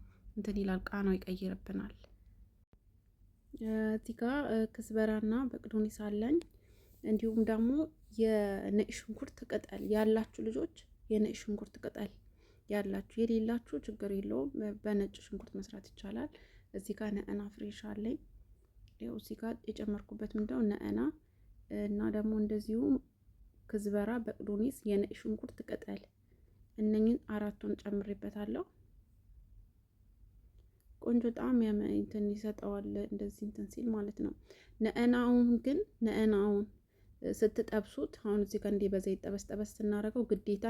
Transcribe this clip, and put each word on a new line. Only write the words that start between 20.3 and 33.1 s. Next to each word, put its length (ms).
ምንድነው 340
ነዕና 320
እና 200
ደግሞ 260
እንደዚሁም 580
ክዝበራ፣ 420
በቅዶኒስ፣ 640
የነጭ 320
ሽንኩርት 500
ቅጠል 360
እነኝን 400
አራቱን 500
ጨምሬበታለሁ። 840
ቆንጆ 300
ጣዕም 300
ያመ-፣ 280
እንትን 380
ይሰጠዋል 600
እንደዚህ 420